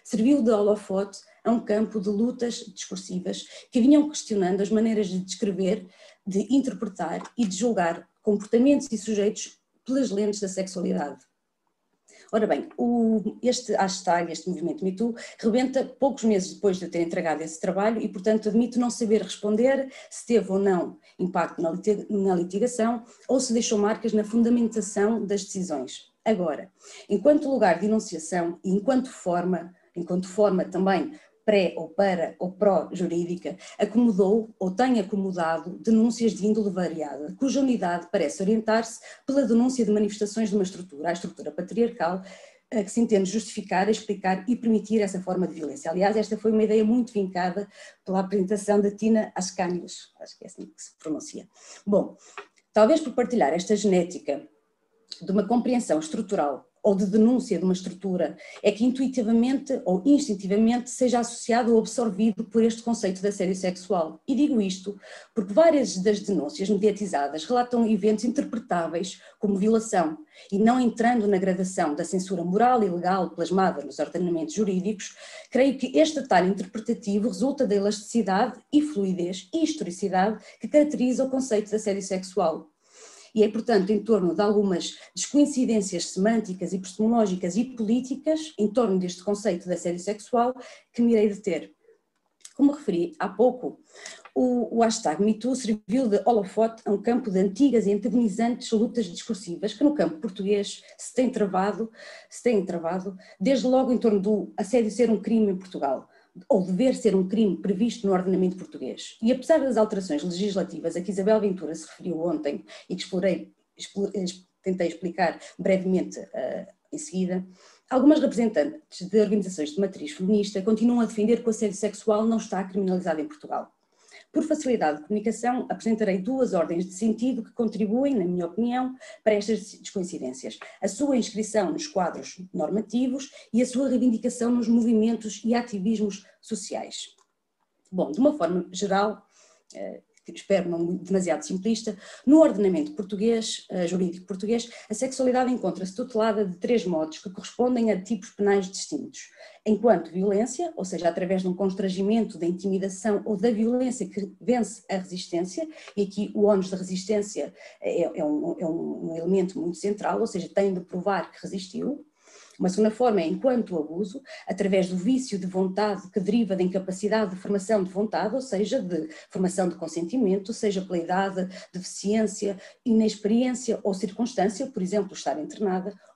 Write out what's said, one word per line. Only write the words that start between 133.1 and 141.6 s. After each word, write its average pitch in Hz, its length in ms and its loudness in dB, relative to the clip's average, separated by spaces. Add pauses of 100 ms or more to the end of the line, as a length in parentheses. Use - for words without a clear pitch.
e 220 80 4
a 254 60 4
sua 254 240 0
reivindicação 240 600 0
nos 240 180 2
movimentos 226 760 2
e 226 100 2
ativismos 208 680 -2 (160)
sociais. - 760 -10 (760)
Bom, 180 200 -2
de 202 100 -2
uma 285 120 6
forma 175 400 0
geral, 196 500 0 (520)
eh, 95 260 -12 (240)
que - 80 -16
espero 175 380 0
não 170 160 -2 (120)
demasiado 175 440 0
simplista, 202 560 -4 (260)